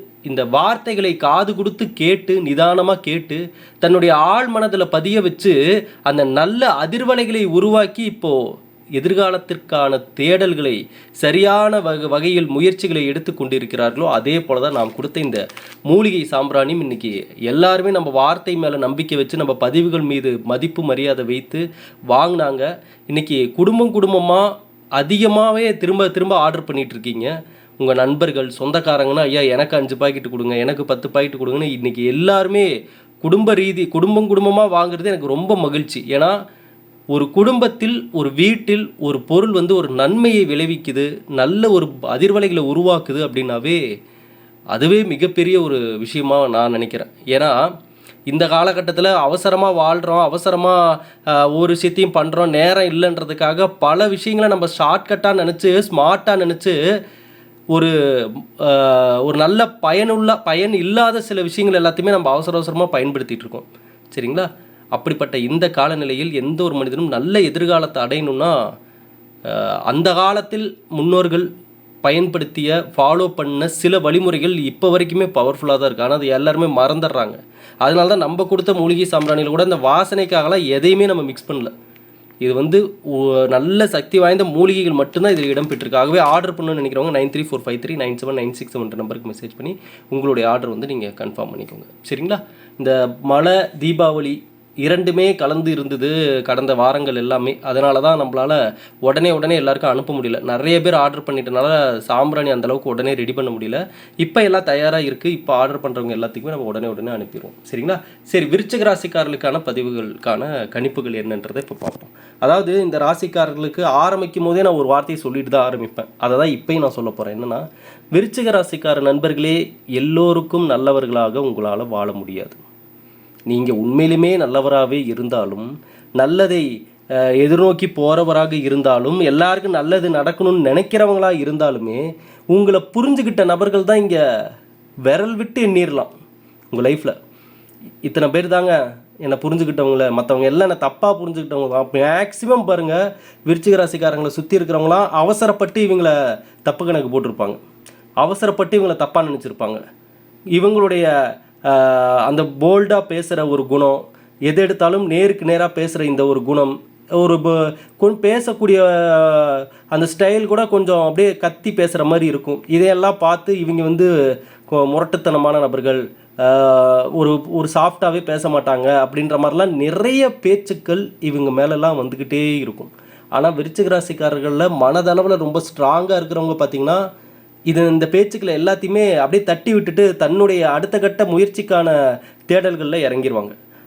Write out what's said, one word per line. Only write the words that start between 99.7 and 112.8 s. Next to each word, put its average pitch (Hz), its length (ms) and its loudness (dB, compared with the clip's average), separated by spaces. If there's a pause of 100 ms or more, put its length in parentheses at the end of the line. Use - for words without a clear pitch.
அனுப்ப 139 240 -4
முடியல. 120 260 -4
நிறைய 135 400 0
பேர் 165 140 0
ஆர்டர் 143 280 2
பண்ணிட்டனால 135 760 0
சாம்பிராணி 143 520 0
அந்த 120 160 -2
அளவுக்கு 131 240 -4
உடனே 127 240 -2
ரெடி 123 180 -6
பண்ண 127 180 -4
முடியல. 110 280 -8 (380)
இப்ப 165 260 0
எல்லாம் 190 220 2
தயாரா 151 340 0
இருக்கு. 143 340 -4
இப்ப 156 220 -4
ஆர்டர் 135 260 0
பண்றவங்க 120 340 -6
எல்லாத்துக்குமே 113 340 -8
நம்ம 147 160 -8
உடனே 110 220 -6
உடனே 113 240 -8
அனுப்பிடுவோம். - 520 -12
சரிங்களா? 151 380 -6 (220)
சரி, 180 220 0
விருச்சிக 208 400 -2
ராசிக்காரர்களுக்கான 160 800 -2
பதிவுகளுக்கான 117 800 -6 (260)
கணிப்புகள் 123 440 -6
என்னன்றதை 107 440 -8
இப்ப - 220 -10
பார்ப்போம். - 320 -12 (280)
அதாவது 180 440 0